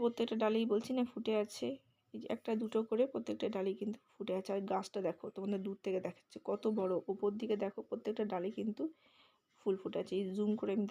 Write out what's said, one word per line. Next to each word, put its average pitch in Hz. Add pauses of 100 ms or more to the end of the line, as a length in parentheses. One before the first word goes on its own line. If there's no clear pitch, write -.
প্রত্যেকটা 233
ডালেই, 220
বলছি 208
না, 247 (100)
ফুটে 220 (120)
আছে। - (460)
এই 220
যে - (100)
একটা - (120)
দুটো 220 (100)
করে 226 (100)
প্রত্যেকটা 233 (100)
ডালেই 190
কিন্তু 202 (160)
ফুটে 190
আছে। -
আর 202 (120)
গাছটা 196
দেখো, - (100)
তোমাদের 196
দূর 196
থেকে 185
দেখাচ্ছে - (100)
কত 202 (140)
বড়। 185 (180)
উপর 202 (100)
দিকে 214
দেখো, 202
প্রত্যেকটা 226
ডালে 180 (100)
কিন্তু 214 (760)
ফুল 196
ফুটে 175
আছে, 185
এই 202 (120)
জুম 208 (100)
করে 208
আমি 208